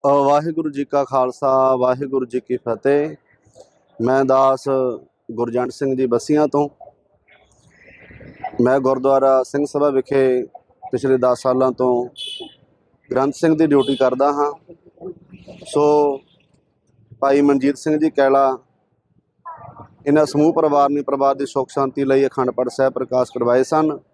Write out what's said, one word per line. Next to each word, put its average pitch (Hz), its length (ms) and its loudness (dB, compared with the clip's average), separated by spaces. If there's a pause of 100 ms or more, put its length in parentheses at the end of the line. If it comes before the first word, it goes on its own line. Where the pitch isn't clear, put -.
ਅ, - 20 4
ਵਾਹਿਗੁਰੂ 147 600 2
ਜੀ 139 160 -6
ਕਾ 143 180 -2
ਖਾਲਸਾ, 131 720 0
ਵਾਹਿਗੁਰੂ 127 500 -2
ਜੀ 123 140 -6
ਕੀ 127 180 -6
ਫਤਿਹ। 143 580 -2 (880)
ਮੈਂ 135 240 2
ਦਾਸ 135 380 2 (680)
ਗੁਰਜੰਟ 120 400 -4
ਸਿੰਘ 135 240 -4
ਜੀ 131 100 0
ਬੱਸੀਆਂ 147 420 0
ਤੋਂ। 143 220 -2 (1900)
ਮੈਂ 131 180 2
ਗੁਰਦੁਆਰਾ 135 640 2
ਸਿੰਘ 143 220 -4
ਸਭਾ 147 240 -2
ਵਿਖੇ 131 540 0 (480)
ਪਿਛਲੇ 131 260 0
ਦਸ 123 240 0
ਸਾਲਾਂ 131 300 0
ਤੋਂ 123 340 0 (1040)
ਗ੍ਰੰਥ 135 220 0
ਸਿੰਘ 160 240 0
ਦੀ 160 100 2
ਡਿਊਟੀ 139 280 2
ਕਰਦਾ 131 360 0
ਹਾਂ। 147 200 -2 (1120)
ਸੋ 147 520 2 (1000)
ਭਾਈ 139 220 2
ਮਨਜੀਤ 139 360 2
ਸਿੰਘ 151 200 -2
ਜੀ 156 120 0
ਕੈਲਾ, 135 480 2 (1500)
ਇਹਨਾਂ 151 180 4
ਸਮੂਹ 151 280 2
ਪਰਿਵਾਰ 147 360 2
ਨੇ 143 120 -2
ਪਰਿਵਾਰ 139 340 0
ਦੀ 139 100 -6
ਸੁੱਖ 131 240 -6
ਸ਼ਾਂਤੀ 139 360 -4
ਲਈ 135 200 4
ਅਖੰਡ 127 260 -2
ਪਾਠ 123 160 -4
ਸਾਹਿਬ 131 260 0
ਪ੍ਰਕਾਸ਼ 127 380 -2
ਕਰਵਾਏ 123 320 2
ਸਨ। 156 340 0 (160)